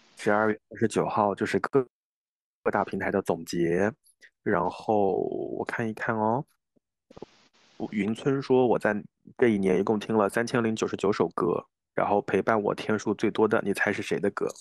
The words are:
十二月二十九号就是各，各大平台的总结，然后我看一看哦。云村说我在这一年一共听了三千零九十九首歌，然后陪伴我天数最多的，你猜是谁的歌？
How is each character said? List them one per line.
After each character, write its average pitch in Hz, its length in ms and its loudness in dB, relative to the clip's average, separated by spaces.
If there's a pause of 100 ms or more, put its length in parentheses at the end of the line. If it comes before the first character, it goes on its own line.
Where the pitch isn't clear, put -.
(180)
十 - 140 0
二 107 180 4
月 107 100 -2 (100)
二 110 80 -16
十 113 100 0
九 - 200 0
号 104 280 2
就 110 100 -4
是 98 140 0
各， 127 260 0 (760)
各 107 80 0
大 101 120 2
平 98 140 -8
台 95 140 -4
的 98 100 2
总 85 240 -2
结， 87 460 0 (520)
然 90 260 0
后 101 480 0 (400)
我 113 80 -4
看 - 220 -6
一 110 60 -6
看 113 240 -4
哦。 113 260 0 (1500)
云 107 220 0
村 135 280 -2
说 127 260 4
我 107 100 4
在 107 160 2 (440)
这 123 100 4
一 107 100 4
年 95 220 2
一 98 40 2
共 107 140 0
听 110 200 -2
了 101 100 4
三 117 180 0
千 120 160 0
零 110 140 0
九 - 100 -2
十 101 120 -4
九 98 160 2
首 87 160 2
歌， - 360 -2 (300)
然 98 100 0
后 101 180 2
陪 98 180 0
伴 110 200 2
我 101 140 0
天 107 240 -2
数 107 140 -2
最 101 180 -2
多 110 160 2
的， 110 160 2
你 98 100 0
猜 104 200 0
是 110 80 -6
谁 - 180 -2
的 101 120 0
歌？ - 140 -6 (160)